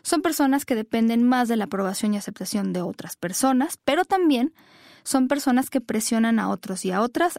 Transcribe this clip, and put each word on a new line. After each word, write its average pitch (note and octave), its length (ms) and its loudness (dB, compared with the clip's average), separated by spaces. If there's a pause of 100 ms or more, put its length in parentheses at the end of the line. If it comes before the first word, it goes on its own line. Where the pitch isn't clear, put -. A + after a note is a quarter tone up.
son E4+ 200 0
personas C#4+ 420 2
que B3 120 -2
dependen A3+ 480 2
más B3 240 2
de A#3 80 2
la G#3 80 -2
aprobación G3 500 -2
y - 20 -2
aceptación G3 560 -6
de F3+ 100 -4
otras - 340 -10
personas, C4 680 0
pero D#4+ 200 2
también D#4 500 2 (480)
son C4 260 0
personas C4+ 400 2
que C4 120 -2
presionan A3+ 580 0
a F#3+ 100 0
otros F#3+ 360 -6
y F#3 80 -2
a F#3+ 100 0
otras D4+ 360 0